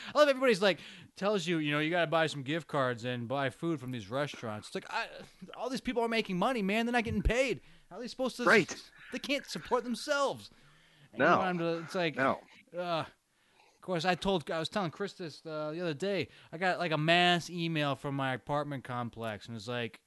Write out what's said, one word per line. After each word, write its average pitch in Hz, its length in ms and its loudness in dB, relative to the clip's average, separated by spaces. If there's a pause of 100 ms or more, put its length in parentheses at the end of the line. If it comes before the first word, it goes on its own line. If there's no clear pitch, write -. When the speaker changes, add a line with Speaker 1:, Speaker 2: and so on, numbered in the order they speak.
(140)
Speaker 1:
I 247 40 0
love 294 100 10
everybody's, 262 340 4
like, 185 160 6 (380)
tells 196 300 0
you, 175 120 2
you 147 140 0
know, 147 60 2
you 151 120 2
gotta 170 160 2
buy 160 200 4
some 143 160 -4
gift 151 260 -4
cards 123 380 0
and 123 200 -4
buy 135 240 0
food 165 300 -4
from 123 120 -8
these 104 180 -8
restaurants. 120 580 -6
It's - 60 -12
like, 190 160 -6
I, 220 160 -4 (500)
all 220 140 -6
these 262 120 -4
people 233 200 0
are 233 60 0
making 220 300 0
money, 233 240 2
man. 208 240 2
They're 240 60 -2
not 240 120 2
getting 220 180 -2
paid. 233 380 2 (300)
How 170 60 -16
are 208 40 -12
they 247 80 -8
supposed 254 280 -4
to? 247 80 -2
Speaker 2:
Right. - 300 6 (380)
Speaker 1:
They 269 60 -4
can't 269 280 -2
support 226 380 -2
themselves. 247 680 -2 (640)
And 113 60 -2
you 139 60 6
Speaker 2:
No. 170 120 6
Speaker 1:
want 185 100 0
'em 180 120 -2
to, 165 180 0
it's 165 160 -10
like, 170 220 0
Speaker 2:
No. 127 240 2 (360)
Speaker 1:
uh, 170 280 -2
of - 840 -20
course, 175 200 -2
I 180 80 4
told, 190 360 0
I 170 80 -2
was 160 120 -4
telling 190 200 -2
Chris - 220 -8
this, - 320 -12
uh, 151 280 -6
the 165 100 -6
other 170 100 0
day. 180 360 -2 (220)
I 160 60 -12
got, 175 220 0
like, 165 140 0
a 156 60 0
mass 175 520 4
email 165 440 0
from 139 220 -6
my 135 160 0
apartment 143 520 -4
complex, 113 600 -6
and 117 80 -10
it's 107 140 -10
like, 120 380 -4